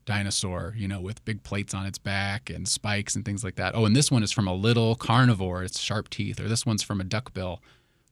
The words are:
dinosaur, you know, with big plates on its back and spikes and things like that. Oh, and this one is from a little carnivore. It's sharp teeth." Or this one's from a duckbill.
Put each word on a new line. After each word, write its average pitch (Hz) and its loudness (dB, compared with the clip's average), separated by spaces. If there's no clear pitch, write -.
dinosaur, 101 -2
you 101 -4
know, 98 -4
with 92 -10
big 107 -6
plates 101 -4
on 95 -4
its 98 -8
back 98 -4
and 87 -8
spikes 104 -2
and 101 -4
things 101 -4
like 92 -6
that. 95 -2
Oh, 113 4
and 104 6
this 147 4
one 120 6
is 101 0
from 101 0
a 92 0
little 113 4
carnivore. 98 4
It's 92 -6
sharp - -4
teeth." 104 -4
Or 101 -4
this 113 -2
one's 110 0
from 101 -2
a 95 -4
duckbill. 92 -6